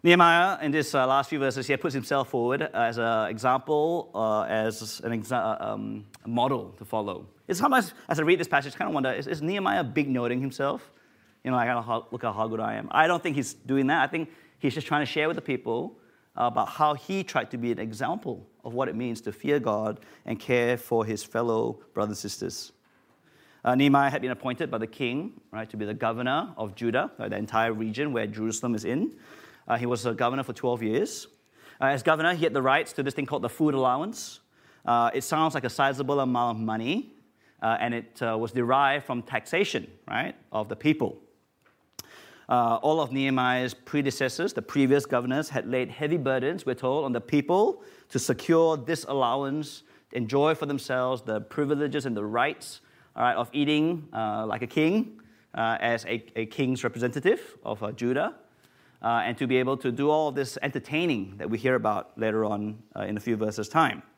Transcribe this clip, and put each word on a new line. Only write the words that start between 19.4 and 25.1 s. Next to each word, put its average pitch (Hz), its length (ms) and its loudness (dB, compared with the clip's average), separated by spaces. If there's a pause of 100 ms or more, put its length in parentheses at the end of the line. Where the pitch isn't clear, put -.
God 107 400 -2 (260)
and 107 140 -6
care 123 380 2
for 113 280 0
his 107 180 -4
fellow 113 560 0 (140)
brothers 104 300 -4
and 101 80 -8
sisters. - 400 -8 (960)
Uh, 123 100 4
Nehemiah 139 360 6
had 139 100 -2
been 127 100 -2
appointed 127 380 -4
by 113 80 -2
the 110 100 -2
king, 135 540 -6 (100)